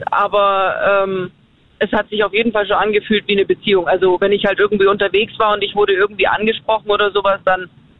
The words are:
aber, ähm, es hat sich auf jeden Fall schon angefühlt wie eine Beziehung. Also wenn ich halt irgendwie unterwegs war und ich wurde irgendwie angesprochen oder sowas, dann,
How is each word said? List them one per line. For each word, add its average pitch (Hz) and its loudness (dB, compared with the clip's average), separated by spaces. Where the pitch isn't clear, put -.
aber, 196 0
ähm, 185 -6
es 208 -2
hat 214 -2
sich 214 -2
auf 190 -2
jeden 226 2
Fall 208 0
schon 190 0
angefühlt 208 0
wie 208 -2
eine 196 2
Beziehung. 185 0
Also 180 2
wenn 202 0
ich 202 0
halt 196 0
irgendwie 202 2
unterwegs 202 0
war 214 2
und 202 -4
ich 196 -6
wurde 202 2
irgendwie 196 0
angesprochen 214 -2
oder 202 0
sowas, 196 -2
dann, 185 -2